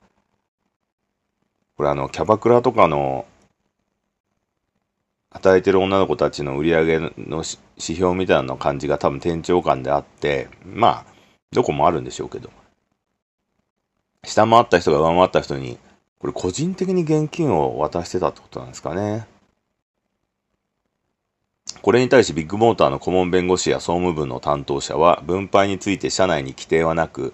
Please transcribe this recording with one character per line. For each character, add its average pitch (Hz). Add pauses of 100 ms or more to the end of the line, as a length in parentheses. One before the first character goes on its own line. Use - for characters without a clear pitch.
(1800)
こ 73
れ 71
あ 71
の、 69
キ -
ャ 78
バ 107
ク 110
ラ 120
と 123
か 104
の 71 (2000)
働 95
い 90
て 95
る 95
女 95
の 92
子 76
た 73
ち 76
の 69
売 76
り 82
上 80
げ 80
の 80
し-、 - (180)
指 -
標 90
み 92
た 90
い -
な 71
の 65
感 71
じ 71
が 71
多 85
分 69
店 82
長 87
間 69
で 64
あ 71
っ 69
て、 71 (160)
ま 101
あ、 - (480)
ど 107
こ -
も 71
あ 87
る 80
ん -
で 64
し -
ょ -
う -
け -
ど。 - (1700)
下 107
回 113
っ -
た 90
人 80
が 73
上 80
回 92
っ -
た 78
人 71
に、 65 (400)
こ -
れ 73
個 -
人 165
的 185
に 180
現 151
金 147
を 67
渡 76
し -
て 92
た 85
っ -
て -
こ -
と -
な 64
ん -
で 62
す -
か 73
ね。 104 (2500)
こ 101
れ 120
に 123
対 123
し 85
ビ 80
ッ 78
グ 92
モ 113
ー -
タ 80
ー -
の 69
顧 85
問 90
弁 90
護 90
士 -
や 67
総 85
務 87
部 76
の 64
担 71
当 69
者 -
は、 80
分 92
配 101
に 98
つ 101
い 95
て -
社 95
内 78
に 67
規 -
定 82
は 80
な 80
く、 69